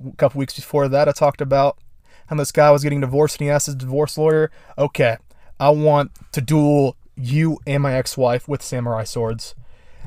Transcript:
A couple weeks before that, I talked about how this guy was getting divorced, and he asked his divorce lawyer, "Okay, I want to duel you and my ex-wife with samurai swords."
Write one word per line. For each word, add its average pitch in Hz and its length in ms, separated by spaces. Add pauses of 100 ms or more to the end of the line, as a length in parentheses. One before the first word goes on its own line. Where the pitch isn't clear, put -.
A 131 120
couple 139 240
weeks 135 160
before 143 320
that, 143 200
I 143 40
talked 143 280
about 139 380 (480)
how 156 100
this 143 160
guy 147 180
was 143 120
getting 143 180
divorced, 139 380
and 147 80
he 143 40
asked 147 160
his 143 100
divorce 135 420
lawyer, 156 320 (260)
"Okay, 135 400 (420)
I 139 120
want 151 400 (220)
to 147 80
duel 147 560 (200)
you 143 500
and 143 160
my 135 120
ex-wife 127 540
with 139 140
samurai 120 420
swords." 117 500 (520)